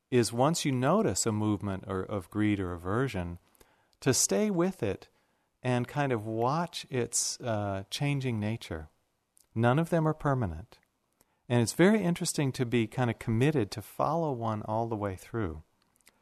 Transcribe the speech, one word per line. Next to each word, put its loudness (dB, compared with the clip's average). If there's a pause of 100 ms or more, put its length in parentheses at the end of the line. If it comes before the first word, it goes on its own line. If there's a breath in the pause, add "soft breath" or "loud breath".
(120)
is 4
once 2
you 2
notice 2
a 2
movement 0
or, -2
of -6
greed 2
or -2
aversion, -4 (640 soft breath)
to 4
stay 2
with 0
it -4 (560)
and 0
kind -2
of -2
watch -2
its, -2
uh, -2
changing -2
nature. -6 (680)
None 4
of 0
them 2
are 2
permanent. -2 (680)
And 4
it's 0
very 6
interesting 0
to 0
be 2
kind 0
of -4
committed 2
to -10
follow -2
one -2
all -2
the -4
way -2
through. -6 (580 soft breath)